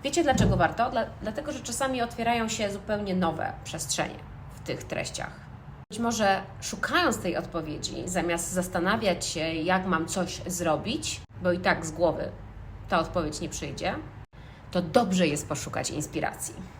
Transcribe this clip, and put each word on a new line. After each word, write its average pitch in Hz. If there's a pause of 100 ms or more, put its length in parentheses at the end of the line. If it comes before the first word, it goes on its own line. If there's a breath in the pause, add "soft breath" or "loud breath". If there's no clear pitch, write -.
Wiecie, 311
dlaczego 196
warto? 180
Dla-, 226 (120)
dlatego, 285
że 262
czasami 254
otwierają 233
się 208
zupełnie 202
nowe 165 (100)
przestrzenie - (340)
w -
tych -
treściach. - (500)
Być -
może 214 (200)
szukając 294
tej -
odpowiedzi, 160
zamiast 170
zastanawiać 185
się, 160
jak 180
mam 170
coś -
zrobić, 185 (200)
bo 180
i 175
tak 180
z -
głowy 165 (580)
ta 180
odpowiedź 160
nie 160
przyjdzie, 156 (760 loud breath)
to 180
dobrze 185
jest 147
poszukać -
inspiracji. - (260)